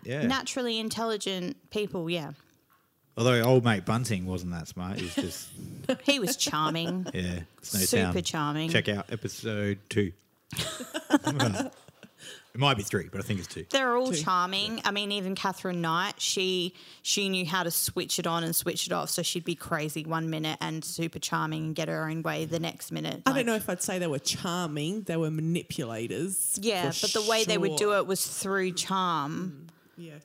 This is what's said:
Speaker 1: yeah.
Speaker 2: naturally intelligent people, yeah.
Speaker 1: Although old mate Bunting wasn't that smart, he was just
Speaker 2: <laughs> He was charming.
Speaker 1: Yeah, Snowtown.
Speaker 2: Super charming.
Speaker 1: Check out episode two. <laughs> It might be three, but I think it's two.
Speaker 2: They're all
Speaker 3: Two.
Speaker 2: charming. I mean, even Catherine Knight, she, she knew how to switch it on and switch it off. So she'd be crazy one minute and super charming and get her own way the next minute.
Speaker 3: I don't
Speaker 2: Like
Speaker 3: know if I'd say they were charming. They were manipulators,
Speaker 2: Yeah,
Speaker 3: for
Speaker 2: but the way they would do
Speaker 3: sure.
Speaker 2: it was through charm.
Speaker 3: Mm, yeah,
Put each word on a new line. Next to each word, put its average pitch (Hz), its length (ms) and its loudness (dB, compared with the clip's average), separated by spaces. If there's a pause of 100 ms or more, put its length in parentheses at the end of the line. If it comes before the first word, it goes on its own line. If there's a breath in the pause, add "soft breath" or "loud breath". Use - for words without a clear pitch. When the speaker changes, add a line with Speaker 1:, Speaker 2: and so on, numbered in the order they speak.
Speaker 1:
yeah. 139 220 0
Speaker 2:
naturally 254 520 0
intelligent 208 800 -2 (140)
people, 196 380 -2
yeah. 160 240 -2 (840)
Speaker 1:
Although 120 260 8
old 123 220 8
mate 104 200 6
Bunting 113 400 2
wasn't 90 280 -2
that 85 160 -6
smart, 90 300 -6
he 92 60 -4
was 87 100 -6
just - 340 -4 (300)
Speaker 2:
<laughs> - 260 -2
He 285 160 6
was 175 160 0
charming. 165 760 2
Speaker 1:
Yeah, 90 280 -2 (220)
Snowtown. 95 500 4
Speaker 2:
Super 92 100 2
charming. 156 480 0
Speaker 1:
Check 120 180 4
out - 240 -2
episode 104 680 -2 (100)
two. 101 240 2 (440)
<laughs> - 1120 0 (840 loud breath)
It - 60 -6
might 143 180 6
be 101 60 0
three, 92 280 -2
but 98 100 -6
I - 20 -4
think 101 160 -2
it's 87 100 -6
two. 80 220 -8
Speaker 2:
They're 262 260 4
all 254 140 2
Speaker 3:
Two. 175 140 0
Speaker 2:
charming. 190 600 0
I 208 60 2
mean, 202 220 -2
even 190 240 -2
Catherine 185 440 -2
Knight, 170 400 0
she, 185 540 0 (280 loud breath)
she 202 260 2
knew 185 180 0
how 180 160 0
to 170 80 -2
switch - 480 0
it 170 80 -2
on 170 160 2
and 165 140 0
switch 175 320 -2
it 180 40 -6
off. 160 160 0
So - 140 -2
she'd 170 220 -2
be 175 100 -2
crazy 156 500 -2
one 160 260 -2
minute 156 300 -2
and 160 240 -4
super 165 360 -6
charming 160 460 -2
and 156 100 -4
get 160 100 -2
her 160 240 -2
own 160 120 -4
way 156 240 -2
the 160 120 -2
next - 320 -6
minute. 160 340 -6
Speaker 3:
I 269 60 2
don't 262 60 2
Speaker 2:
Like 247 100 0
Speaker 3:
know 226 80 2
if 214 160 -2
I'd 180 140 -4
say 185 160 -2
they 175 80 0
were 139 100 -2
charming. 170 840 -2
They 170 140 -2
were 160 140 2
manipulators, 156 1300 -2
Speaker 2:
Yeah, 185 300 2
Speaker 3:
for - 160 -2
Speaker 2:
but 190 60 0 (120)
the 214 60 2
way 220 140 6
they 214 120 4
would 175 200 2
do 208 140 4
Speaker 3:
sure. 202 80 6
Speaker 2:
it 170 100 2
was 190 180 0
through 190 460 0
charm. 170 960 -2
Speaker 3:
Mm, - 360 -20
yeah, 156 100 -14 (100)